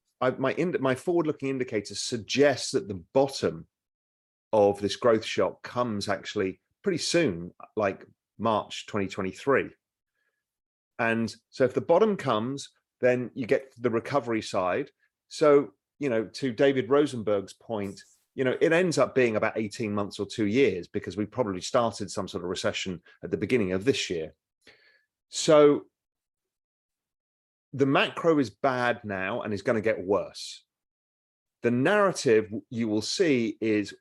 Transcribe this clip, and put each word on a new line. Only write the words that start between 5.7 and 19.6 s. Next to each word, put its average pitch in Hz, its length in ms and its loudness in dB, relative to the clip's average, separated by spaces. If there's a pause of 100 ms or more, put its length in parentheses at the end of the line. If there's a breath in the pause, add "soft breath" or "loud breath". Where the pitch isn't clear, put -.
actually 95 500 -4 (220)
pretty 185 160 -2
soon, 90 520 0 (240)
like 101 300 -2 (340)
March - 480 -2
twenty 101 220 -4
twenty-three. 95 600 -2 (1300)
And 113 360 -2 (140)
so - 160 -2
if 123 80 2
the 131 80 -2
bottom 196 360 4
comes, 131 520 -2 (320)
then 123 340 2
you 131 120 -8
get - 340 0
the 120 80 2
recovery 117 540 -2
side. 98 480 -2 (380)
So, 147 420 4 (280)
you 143 120 -2
know, 113 140 0 (100)
to 131 180 -4
David 131 380 2
Rosenberg's 120 640 0
point, 101 440 -8 (360)
you 131 100 -2
know, 127 160 2
it 160 140 4
ends 170 240 2
up 123 160 2
being 120 220 2
about 107 200 -2
eighteen 107 380 -4